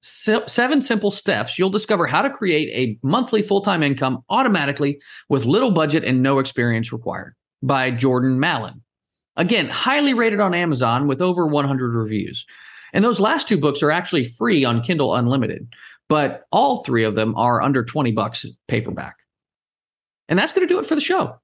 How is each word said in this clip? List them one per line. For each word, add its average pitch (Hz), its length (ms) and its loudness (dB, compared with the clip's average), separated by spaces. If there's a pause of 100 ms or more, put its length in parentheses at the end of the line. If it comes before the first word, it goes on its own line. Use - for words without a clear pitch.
se-, - 440 -2
seven 254 360 0
simple 208 280 0
steps, 120 480 -4
you'll 185 120 2
discover 196 360 0
how 156 160 2
to 269 80 0
create 165 420 0
a 123 320 -2
monthly 220 380 0
full-time 196 400 0
income 131 460 0
automatically 156 720 0 (280)
with 127 180 0
little 214 260 2
budget 156 320 2
and 127 180 2
no 139 160 2
experience 120 540 -2
required - 420 -10 (260)
by 131 300 0
Jordan 127 480 2
Mallon. 131 440 -2 (540)
Again, 175 320 0
highly 277 460 0
rated 226 240 0
on 190 160 0
Amazon 139 540 2
with 135 120 -2
over 175 240 0
one 147 200 2
hundred 131 320 -2
reviews. 107 500 -4 (460)
And 196 120 2
those 226 140 2
last 254 300 0
two 190 100 2
books 143 240 0
are 147 80 2
actually 165 340 0
free 139 400 0
on 117 180 2
Kindle 139 320 0
Unlimited, 120 520 0 (420)
but 151 340 0 (100)
all 254 320 2
three 117 180 0
of 107 140 0
them 110 200 0
are 120 260 2
under 127 220 2
twenty 123 280 -2
bucks 110 340 -4 (220)
paperback. 117 480 -6 (1120)
And 170 80 2
that's 294 140 0
gonna 359 140 2
do 359 120 0
it - 80 -4
for 320 80 0
the 294 80 0
show. - 420 -2